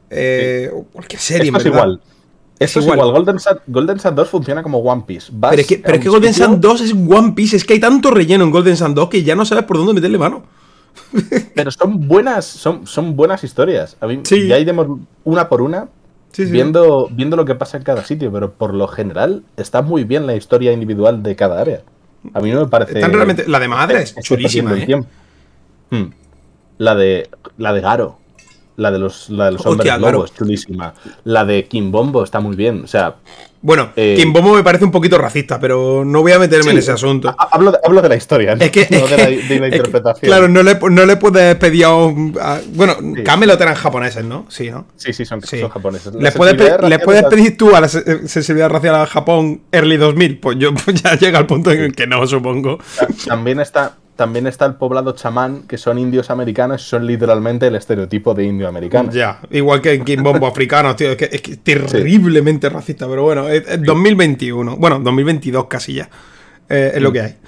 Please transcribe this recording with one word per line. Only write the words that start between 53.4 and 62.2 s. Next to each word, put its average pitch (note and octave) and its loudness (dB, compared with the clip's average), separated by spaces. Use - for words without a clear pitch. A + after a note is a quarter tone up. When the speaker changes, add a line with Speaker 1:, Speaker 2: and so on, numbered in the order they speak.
Speaker 2:
está, C#3+ -4
también A#2+ -2
está C3 -2
el C3+ -4
poblado C3 -4
chamán, B2+ -6
que B2 -10
son A#2+ -4
indios B2+ -2
americanos, B2+ -4
son A#2+ -6
literalmente A#2 -2
el A#2 0
estereotipo G#2 -4
de G2 -2
indio G2 -4
americano. F2+ -4
Speaker 1:
Ya, A#2 -4
igual C#3+ 0
que D3+ 0
en C3 -2
Kimbombo C3+ 0
africanos, C3+ 0
tío, C3+ -2
es B2 -4
que, D3 -4
es - -8
que - -16
terriblemente D3 2